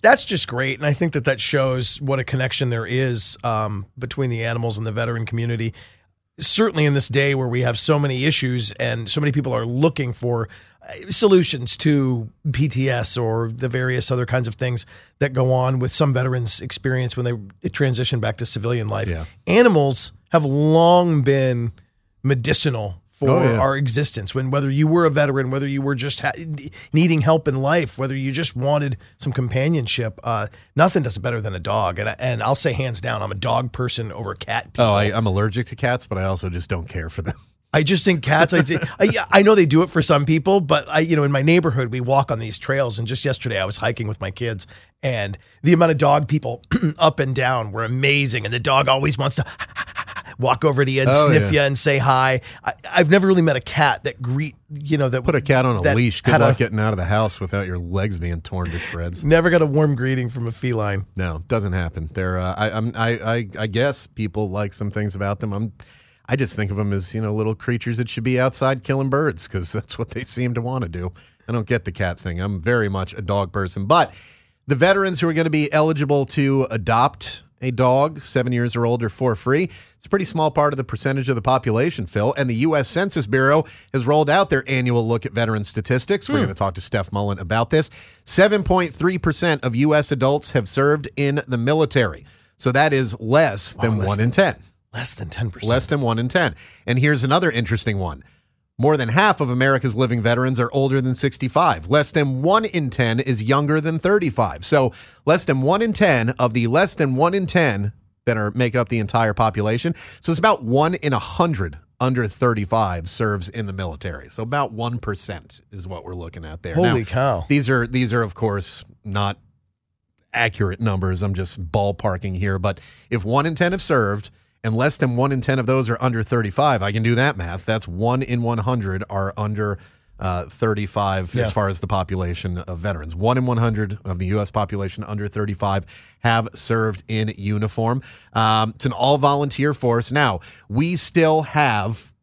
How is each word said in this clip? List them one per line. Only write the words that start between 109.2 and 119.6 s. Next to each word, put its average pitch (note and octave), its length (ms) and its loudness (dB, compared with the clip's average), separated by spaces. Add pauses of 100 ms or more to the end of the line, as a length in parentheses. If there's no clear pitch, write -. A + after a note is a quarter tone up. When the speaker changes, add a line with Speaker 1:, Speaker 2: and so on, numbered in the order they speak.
Speaker 2:
population. A2 600 0 (260)
So - 100 -4
it's D#3+ 80 0
about G3+ 240 4
one C3+ 340 2
in C#3+ 180 -2
a A2+ 40 0
hundred G2 600 -2 (200)
under B2 300 0
thirty-five G2+ 800 0
serves G2+ 400 -4
in A2+ 160 -8
the G2 80 -8
military. F2 560 -8
So - 140 -10
about B2 300 -4
one A#2 260 -6
percent - 720 -10
is F#2 180 -12
what F2+ 160 -12
we're F2+ 100 -12
looking E2 300 -12
at D#2 180 -14
there. E2+ 120 -8
Speaker 1:
Holy C3 260 2
Speaker 2:
Now, G#2+ 60 -6
Speaker 1:
cow. B2+ 420 0
Speaker 2:
these C#3 220 2
are, A#2+ 160 2
these B2 260 -2
are, A#2+ 100 2
of G2+ 120 -6
course, G2+ 500 -4 (220)
not G2+ 320 -2 (960)